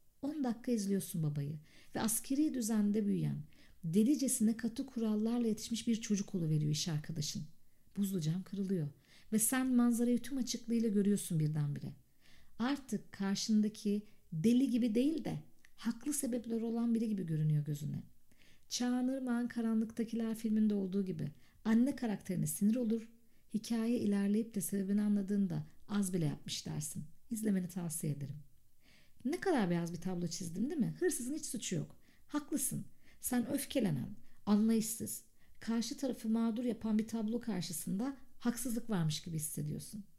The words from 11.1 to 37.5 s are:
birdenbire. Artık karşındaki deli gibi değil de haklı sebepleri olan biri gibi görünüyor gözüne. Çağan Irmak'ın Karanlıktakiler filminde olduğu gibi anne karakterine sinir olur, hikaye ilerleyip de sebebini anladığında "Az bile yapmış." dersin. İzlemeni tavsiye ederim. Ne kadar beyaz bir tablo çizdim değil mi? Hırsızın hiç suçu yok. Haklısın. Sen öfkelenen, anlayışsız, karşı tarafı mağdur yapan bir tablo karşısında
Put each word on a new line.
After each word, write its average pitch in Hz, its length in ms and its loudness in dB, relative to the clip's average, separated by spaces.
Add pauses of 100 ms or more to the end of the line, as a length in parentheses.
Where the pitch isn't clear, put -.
birdenbire. 147 540 0 (680)
Artık 254 520 -2
karşındaki 208 960 0 (280)
deli 233 360 4
gibi 226 260 2
değil 285 300 2
de 156 180 -4 (320)
haklı 240 380 -2
sebepleri 226 500 -2
olan 233 300 0
biri 226 140 2
gibi 196 180 -2
görünüyor 151 400 2
gözüne. 147 380 -4 (680)
Çağan 247 380 0
Irmak'ın 247 400 -2
Karanlıktakiler 226 880 0
filminde 214 380 4
olduğu 190 320 0
gibi 156 260 -4 (340)
anne 233 300 6
karakterine 185 520 -2
sinir 202 280 2
olur, 226 340 0 (440)
hikaye 233 460 0
ilerleyip 202 560 2
de 202 60 0
sebebini 202 400 0
anladığında 196 640 2 (200)
"Az 202 260 0
bile 165 120 2
yapmış." - 400 -4
dersin. 156 380 -6 (280)
İzlemeni 208 360 0
tavsiye 170 460 -4
ederim. 143 220 -6 (880)
Ne 320 140 -2
kadar 254 300 2
beyaz 170 240 0
bir 175 80 -8
tablo 175 260 -2
çizdim 180 420 -4
değil 330 120 -2
mi? 160 180 0
Hırsızın 285 340 0
hiç 320 120 -6
suçu - 300 -4
yok. 147 200 -4 (320)
Haklısın. 294 580 -4 (360)
Sen 247 300 -2
öfkelenen, 226 580 0 (360)
anlayışsız, 214 800 2 (360)
karşı 233 380 -2
tarafı 233 320 -2
mağdur 226 340 2
yapan 220 360 0
bir 220 80 0
tablo 226 320 -2
karşısında 196 800 -4 (220)